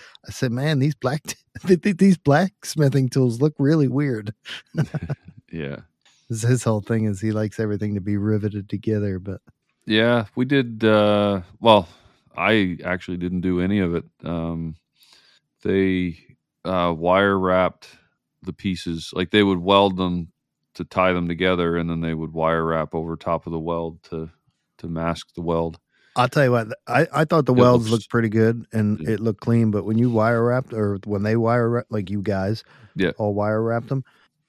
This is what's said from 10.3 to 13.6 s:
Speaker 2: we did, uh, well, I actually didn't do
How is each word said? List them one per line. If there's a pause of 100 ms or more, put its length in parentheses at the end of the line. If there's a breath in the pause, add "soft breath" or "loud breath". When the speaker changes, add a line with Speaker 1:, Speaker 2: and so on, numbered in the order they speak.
Speaker 2:
we
did,
uh, (200)
well, (480 soft breath)
I
actually
didn't
do